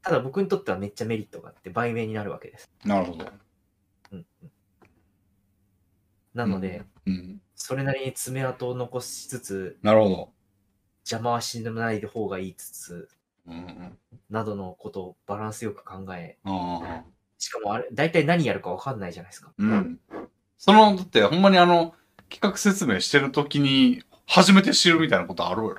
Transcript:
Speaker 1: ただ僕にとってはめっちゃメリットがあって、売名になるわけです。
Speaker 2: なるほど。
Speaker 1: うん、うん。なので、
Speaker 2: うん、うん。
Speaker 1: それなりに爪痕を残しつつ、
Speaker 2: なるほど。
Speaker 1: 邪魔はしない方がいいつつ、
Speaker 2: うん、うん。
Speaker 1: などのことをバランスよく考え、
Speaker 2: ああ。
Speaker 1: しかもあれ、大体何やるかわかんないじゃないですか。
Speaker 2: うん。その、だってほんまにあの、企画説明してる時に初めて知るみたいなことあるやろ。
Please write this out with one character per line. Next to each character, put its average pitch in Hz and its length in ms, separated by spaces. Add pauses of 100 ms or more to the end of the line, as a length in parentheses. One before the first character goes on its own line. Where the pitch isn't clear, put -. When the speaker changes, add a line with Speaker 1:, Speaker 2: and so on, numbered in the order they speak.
Speaker 1:
た 185 80
だ 143 80
僕 135 240
に 190 60
と 190 100
っ - 60
て 110 80
は 92 60
め 101 100
っ - 40
ち - 100
ゃ - 20
メ 113 120
リ 104 80
ッ - 40
ト - 120
が 82 100
あ - 20
っ - 20
て、 - 160
売 117 220
名 113 160
に 110 40
な 107 120
る 92 80
わ - 80
け - 100
で - 80
す。 - 100 (160)
Speaker 2:
な 101 140
る 87 80
ほ - 80
ど。 80 100 (840)
Speaker 1:
う - 60
ん、 165 100 (160)
う - 40
ん。 - 60 (1800)
な 117 120
の 95 120
で、 92 240 (240)
Speaker 2:
う 95 40
ん、 - 20
う 92 40
ん。 92 240 (140)
Speaker 1:
そ - 220
れ 135 80
な 135 100
り 135 100
に 131 80
爪 131 300
痕 127 260
を 123 60
残 123 260
し - 280
つ 127 100
つ、 95 440
Speaker 2:
な 107 120
る 110 60
ほ 101 80
ど。 90 240 (720)
Speaker 1:
邪 113 180
魔 120 80
は 117 100
し 117 220
な 113 300
い 107 100
方 107 260
が 92 120
い 95 80
い 90 80
つ - 140
つ、 - 380 (380)
Speaker 2:
う 85 40
ん、 85 40
う - 40
ん。 87 400 (300)
Speaker 1:
な 110 140
ど 104 140
の 92 200
こ - 140
と 95 120
を 90 140 (120)
バ 101 80
ラ 107 120
ン 107 40
ス 117 120
よ 104 80
く - 120
考 95 200 (120)
え、 85 260
Speaker 2:
あ 90 400
あ。 82 220 (340)
Speaker 1:
し - 100
か - 120
も 104 140
あ 117 40
れ、 123 140
大 147 180
体 165 140
何 165 200
や 104 100
る 98 60
か 90 100
わ 90 80
か 131 140
ん 107 60
な 95 80
い 85 60
じ 87 80
ゃ - 20
な 87 60
い - 20
で - 60
す - 40
か。 - 160
Speaker 2:
う - 80
ん。 - 360 (560)
そ - 160
の、 214 240
だ 185 80
っ - 20
て 208 160
ほ 165 140
ん 185 60
ま 196 80
に 185 80
あ 175 60
の、 170 300 (360)
企 - 120
画 196 160
説 196 280
明 95 140
し - 80
て 143 100
る 139 140
時 143 260
に 135 440 (240)
初 185 260
め 190 80
て - 140
知 - 160
る 165 100
み 156 80
た 98 80
い - 20
な 87 60
こ 87 100
と 87 140
あ 90 60
る 110 80
や 107 60
ろ。 - 100